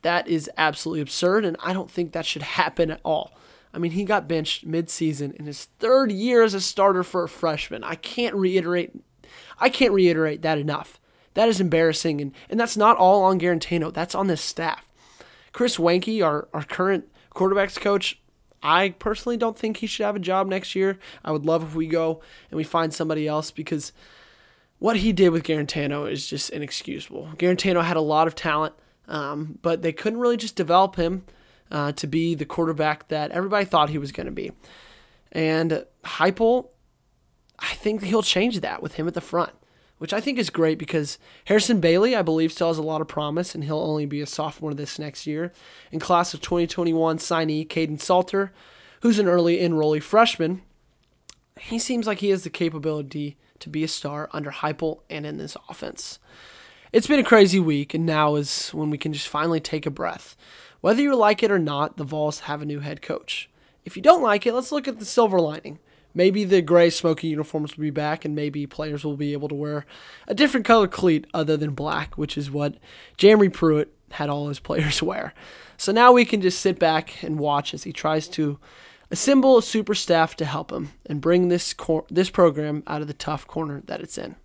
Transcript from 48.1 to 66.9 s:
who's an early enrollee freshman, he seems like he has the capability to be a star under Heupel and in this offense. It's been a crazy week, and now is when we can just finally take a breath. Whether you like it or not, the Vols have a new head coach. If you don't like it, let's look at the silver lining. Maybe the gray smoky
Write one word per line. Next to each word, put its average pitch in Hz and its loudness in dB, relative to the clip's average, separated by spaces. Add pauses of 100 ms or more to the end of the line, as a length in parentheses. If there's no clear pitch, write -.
who's 226 4
an 196 2
early 175 4
enrollee 156 0
freshman, 185 2 (1000)
he - -8
seems 233 0
like 208 -4
he 196 0
has 190 0
the 165 -10
capability 151 -4 (220)
to - -18
be 151 -4
a 160 -2
star 147 -4
under 147 -8
Heupel 156 -6 (100)
and 151 -10
in 151 -10
this 151 -10 (120)
offense. - -12 (720)
It's 233 4
been 202 6
a - 2
crazy 196 8
week, 147 0
and 165 0
now 151 2
is - -2
when 151 -4
we 151 -2
can 156 -6
just 143 -8
finally 160 0
take 156 -6
a 156 -4
breath. - -8 (440)
Whether 226 2
you 285 2
like 214 4
it 214 2
or 196 4
not, 147 -2
the 156 -8
Vols 151 -4
have 147 -8
a - -10
new 147 -6
head 147 -10
coach. - -8 (340)
If - -14
you 294 -12
don't 330 8
like 208 2
it, 233 0
let's 247 -2
look 294 -4
at 226 -8
the 214 -8
silver 196 4
lining. 151 -4 (340)
Maybe 190 4
the 185 4
gray 170 6
smoky 165 0